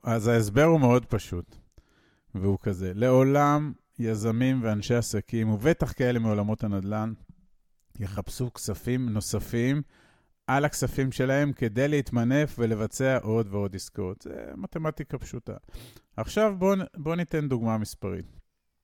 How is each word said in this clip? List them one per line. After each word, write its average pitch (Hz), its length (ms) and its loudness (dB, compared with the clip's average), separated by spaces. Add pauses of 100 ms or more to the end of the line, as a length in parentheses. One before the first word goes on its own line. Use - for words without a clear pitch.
אז 113 240 0
ההסבר 117 380 6
הוא 165 160 6
מאוד 123 260 4
פשוט, - 500 -6 (800)
והוא 98 280 0
כזה: 92 320 -4
לעולם 139 800 4 (260)
יזמים 117 640 0
ואנשי 110 320 0
עסקים, 113 560 0
ובטח 123 420 2
כאלה 123 260 0
מעולמות 107 460 0
הנדל"ן, 104 480 -4 (840)
יחפשו 104 540 -6
כספים 120 560 -4
נוספים 117 720 -2 (640)
על 139 180 2
הכספים 135 480 -2
שלהם 139 400 2
כדי 123 360 0
להתמנף 139 680 2
ולבצע 117 640 0
עוד 110 280 0
ועוד 101 240 -2
עסקאות. 95 480 -8
זה - 120 -14 (220)
מתמטיקה 160 600 -6
פשוטה. - 380 -12 (600)
עכשיו 208 420 2
בוא 190 180 4
נ-, 185 80 -2 (120)
בוא 160 200 -4
ניתן 160 320 -2
דוגמה 113 300 0
מספרית. 92 480 -6 (580)